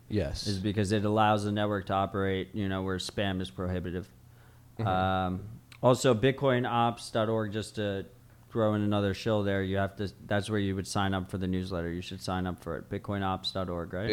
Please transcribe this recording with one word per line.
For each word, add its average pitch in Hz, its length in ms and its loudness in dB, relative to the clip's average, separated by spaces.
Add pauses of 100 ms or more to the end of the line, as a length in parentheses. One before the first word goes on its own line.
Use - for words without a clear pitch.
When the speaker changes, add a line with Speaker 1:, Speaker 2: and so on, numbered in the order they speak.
Speaker 1:
Yes. 95 380 -2
Speaker 2:
Is 98 120 -2
because 101 320 0
it 107 140 2
allows 107 400 4
the 104 80 0
network 104 320 0
to 98 80 -2
operate, 98 600 0
you 104 140 -2
know, 95 140 -2
where 95 160 -2
spam 95 420 -2
is 92 100 -6
prohibitive. 90 600 -4 (680)
Speaker 1:
Mm-hmm. 113 100 -2
Speaker 2:
Um, 92 560 2 (380)
also, 127 320 6
bitcoinops 120 1000 2
dot 110 160 2
org, 110 240 0
just 107 220 -4
to 98 300 -2 (460)
throw 107 220 4
in 104 80 2
another 104 320 2
shill 107 300 2
there, 98 200 2
you 95 140 0
have 98 180 0
to, 101 160 -4 (140)
that's 101 240 0
where 107 100 2
you 98 160 2
would 95 120 -4
sign 98 260 2
up 92 180 -2
for 101 60 -4
the 92 100 -2
newsletter. 92 420 -2
You 87 120 -4
should 92 200 -10
sign 92 260 -2
up 87 140 -6
for 82 140 -6
it. - 140 -10
bitcoinops 98 640 -2
dot 92 160 -2
org, 87 240 -4
right? 101 200 -2